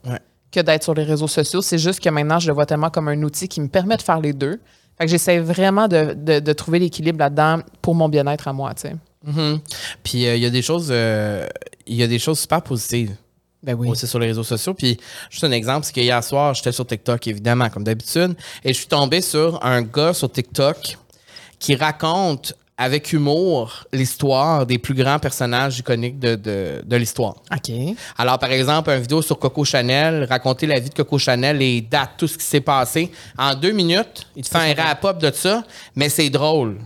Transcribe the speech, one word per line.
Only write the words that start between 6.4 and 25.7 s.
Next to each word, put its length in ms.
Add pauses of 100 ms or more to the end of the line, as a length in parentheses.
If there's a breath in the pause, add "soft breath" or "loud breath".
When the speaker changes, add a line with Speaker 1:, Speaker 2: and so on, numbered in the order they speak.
Speaker 2:
de 120
trouver 260
l'équilibre 420
là-dedans 380 (220)
pour 140
mon 140
bien-être 400
à 60
moi, 200
tu 140
sais. 80 (280)
Speaker 1:
Mhm. 360 (420 loud breath)
Puis, 240
euh, 100
il 60
y 40
a 40
des 120
choses, 280
euh, 560 (400)
il 100
y 60
a 40
des 120
choses 220
super 220
positives 520 (480)
Speaker 2:
Ben 120
oui. 140
Speaker 1:
aussi 180
sur 120
les 100
réseaux 160
sociaux. 300
Puis, 240 (320 loud breath)
juste 140
un 80
exemple, 340
c'est 80
que 60
hier 220
soir, 320
j'étais 180
sur 140
TikTok, 400
évidemment, 440
comme 140
d'habitude, 520 (260 loud breath)
et 100
je 60
suis 100
tombée 340
sur 420
un 180
gars 300
sur 180
TikTok 680 (600 loud breath)
qui 160
raconte 800 (280)
avec 320
humour 800
l'histoire 720
des 140
plus 160
grands 240
personnages 600